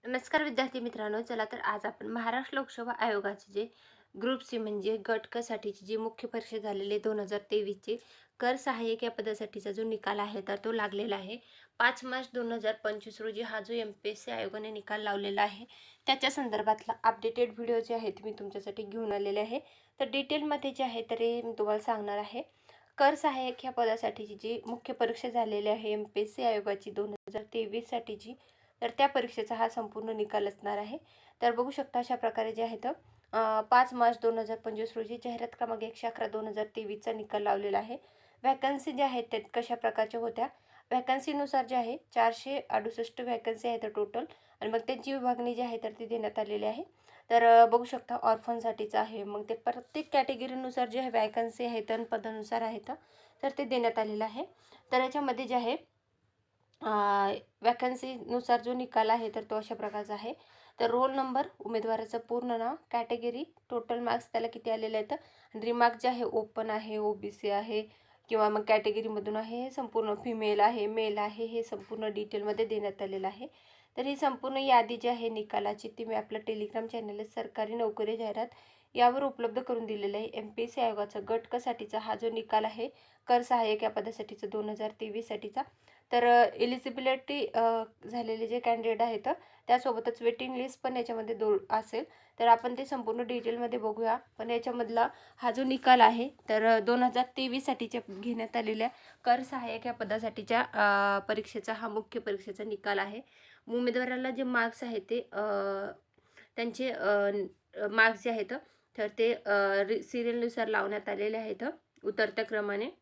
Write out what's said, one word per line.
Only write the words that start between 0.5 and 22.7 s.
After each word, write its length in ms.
मित्रांनो, 420
चला 220
तर 140
आज 280
आपण 200
महाराष्ट्र 520
लोकसेवा 340
आयोगाचे 600
जे 140
ग्रुप 200
सी 160
म्हणजे 380
गट 120
क 60
साठीची 480
जी 100
मुख्य 320
परीक्षा 300
झालेली 320
आहे 80
दोन 220
हजार 200
तेवीसची, 460
कर 160
सहाय्यक 480
या 60
पदासाठीचा 600
जो 120
निकाल 360
आहे 280
तर 60
तो 80
लागलेला 440
आहे. 200
पाच 260
मार्च 300
दोन 180
हजार 220
पंचवीस 460
रोजी 220
हा 180
जो 140
एमपीएससी 560
आयोगाने 400
निकाल 300
लावलेला 420
आहे 220
त्याच्या 240
संदर्भातला 640
अपडेटेड 460
व्हिडिओ 300
जे 140
आहे 160
ते 140
मी 80
तुमच्यासाठी 500
घेऊन 300
आलेले 280
आहे. 180
तर 80
डिटेलमध्ये 640
जे 140
आहे 180
तर 180
हे 220
मी 160
तुम्हाला 220
सांगणार 380
आहे. 240